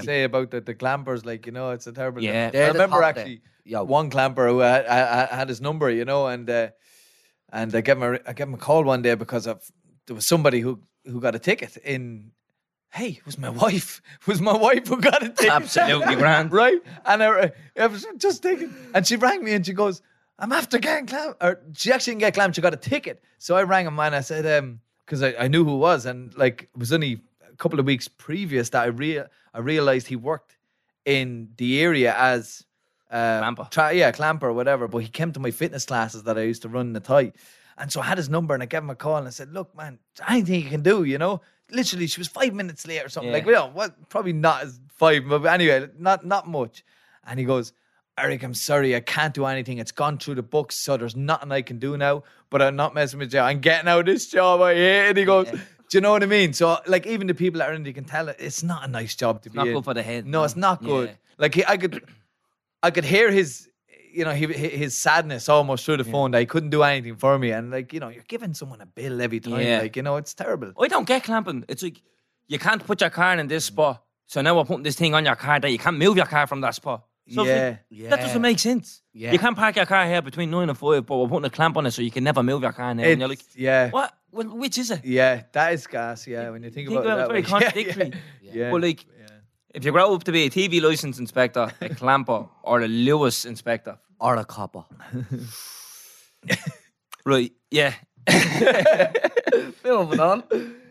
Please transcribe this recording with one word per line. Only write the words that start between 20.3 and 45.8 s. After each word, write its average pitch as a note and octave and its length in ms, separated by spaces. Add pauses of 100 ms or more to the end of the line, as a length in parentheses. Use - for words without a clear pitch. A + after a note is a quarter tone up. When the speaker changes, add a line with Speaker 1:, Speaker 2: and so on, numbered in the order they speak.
Speaker 1:
"I'm G#3+ 120
after C4+ 280
getting D4+ 260
clam," C#4+ 340
or F3+ 200 (160)
she A3 160
actually B3 220
didn't G#3 80
get G#3 120
clam, G3 180
she D#3+ 100
got E3+ 120
a - 40
ticket. - 440 (160)
So - 180
I F#3+ 80
rang F#3 220
him D3+ 140
and D3+ 160
I C3+ 60
said, D#3 240 (120)
um, B2 220 (260)
'cause C#3 160
I, C3 180
I B2 80
knew D#3+ 160
who C#3+ 120
it - 20
was, D3 300
and, B2 280
like, B2+ 280 (100)
it B2 60
was A#2+ 120
only C#3+ 300 (260)
a - 100
couple D3+ 220
of C3 60
weeks C3+ 220
previous D3 600
that B2 120
I A#2 60
rea-, C#3+ 340 (320)
I A2+ 60
realized C3+ 480
he C3 80
worked B2+ 420 (480)
in B2+ 520
the B2+ 240
area C3+ 360
as, B2+ 460 (460)
uh, A#2 300
Speaker 2:
Clamper. A2 320
Speaker 1:
tra-, D#3 220
yeah, D#3+ 180
clamper D3+ 360
or A#2 60
whatever, B2 340
but A2+ 120
he A2+ 100
came D#3+ 240
to C#3 60
my B2 120
fitness B2+ 340
classes A2+ 380
that A2 140
I A2 60
used A2+ 200
to A2+ 60
run B2 180
in A#2 60
the G#2+ 60
Thai. B2+ 340 (440)
And C#3 140
so C#3 100
I B2+ 40
had F#3+ 120
his C#3+ 120
number D#3+ 240
and B2+ 80
I B2 60
gave D#3+ 160
him C#3+ 60
a B2+ 60
call D#3 220
and C3+ 100
I B2 40
said, C#3 220
"Look, F#3 220
man, D3 220 (300)
anything F#3 340
you C#3 80
can D3 120
do, F#3+ 220
you C#3 140
know?" F3+ 240 (300)
Literally, F#3+ 360
she D#3 120
was F3 80
five B3+ 260
minutes F#3 320
late D#3+ 180
or C3 60
something. B2 220
Speaker 2:
Yeah. D3+ 60
Speaker 1:
Like, D#3 80
you A3+ 80
know, D3 200
what, F#3+ 360
probably F#3 240
not D3+ 300
as B2 160 (100)
five, D#3 380
but D3 180
anyway, D#3 420 (100)